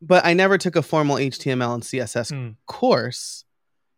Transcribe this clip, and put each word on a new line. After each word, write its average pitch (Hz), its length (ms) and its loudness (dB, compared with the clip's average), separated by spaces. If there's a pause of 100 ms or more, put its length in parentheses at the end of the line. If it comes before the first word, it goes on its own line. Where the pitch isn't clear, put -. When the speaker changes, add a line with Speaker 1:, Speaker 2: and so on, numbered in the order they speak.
Speaker 1:
but 165 240 4
I 170 100 4
never 190 240 4
took 170 180 -2
a 165 60 2
formal 143 360 0
H 135 220 -4
T 143 100 -4
M 127 120 0
L 120 120 -2
and 117 100 -8
C 131 160 -6
S 120 160 -6
S 117 140 -4
Speaker 2:
Hmm. 127 200 -10 (160)
Speaker 1:
course. - 760 -2 (540)